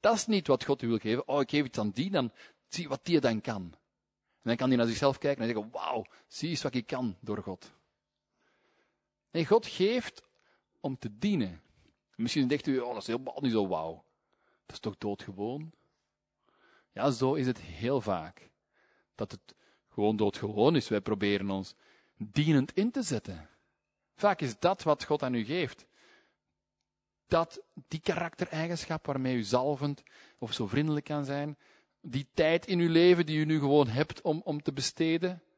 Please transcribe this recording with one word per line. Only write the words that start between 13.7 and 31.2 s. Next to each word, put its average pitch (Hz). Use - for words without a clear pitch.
Dat -
is -
toch 104
doodgewoon?" 107
Ja, 131
zo 131
is 139
het 127
heel 113
vaak. 87
Dat 104
het -
gewoon 107
doodgewoon 107
is. 123
Wij 104
proberen 101
ons 95
dienend 143
in 214
te 269
zetten. 98
Vaak 202
is 123
dat 185
wat 151
God 147
aan 127
u 113
geeft. 151
Dat, 165
die 160
karaktereigenschap 165
waarmee 131
u 117
zalvend 135
of 113
zo 110
vriendelijk 147
kan 147